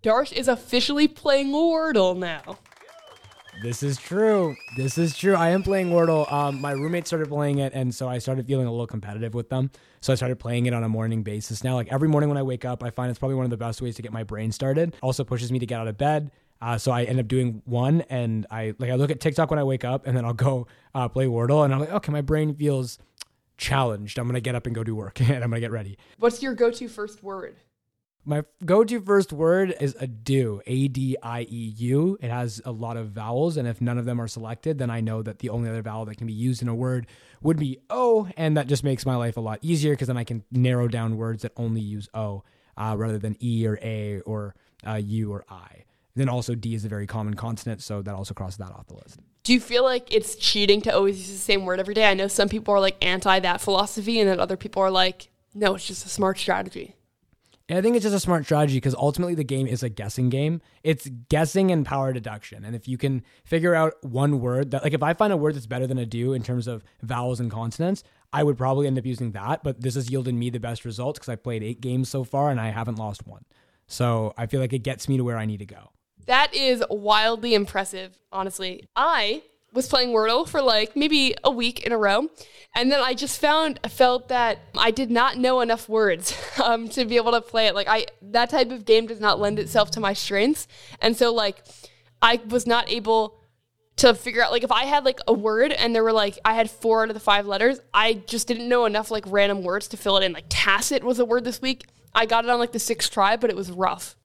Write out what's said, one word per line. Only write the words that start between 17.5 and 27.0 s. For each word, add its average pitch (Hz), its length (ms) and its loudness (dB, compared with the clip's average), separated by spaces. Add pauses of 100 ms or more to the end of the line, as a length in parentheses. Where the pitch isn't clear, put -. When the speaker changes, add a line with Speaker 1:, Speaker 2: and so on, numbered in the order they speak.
Speaker 2:
one, 131 460 2
and 113 420 -2
I, 110 260 -6
like, 127 140 -4
I 127 40 0
look 139 140 2
at 139 120 -4
TikTok 156 280 0
when 151 100 0
I 143 40 0
wake 131 220 -2
up, 131 200 -4
and 127 120 0
then 120 80 -2
I'll 117 80 -2
go, 127 340 0 (260)
uh, 127 140 -2
play 131 180 0
Wordle, 123 380 2
and 135 100 4
I'm 135 60 2
like, 151 120 -2
"Okay, 196 200 -2
my 147 100 -2
brain 151 340 0
feels 139 440 -2 (580)
challenged. 113 640 -2
I'm 120 80 -4
gonna 123 140 -2
get 123 140 -4
up 117 100 -6
and 117 100 -4
go 113 80 -4
do 113 120 -4
work, 107 260 -6
<laughs> - 0 -
and 123 200 2
I'm 120 80 -2
gonna 117 120 -2
get 117 100 -6
ready." 101 260 -8 (220)
Speaker 1:
What's 233 240 2
your 262 100 -2
go-to 240 360 0
first 214 340 -12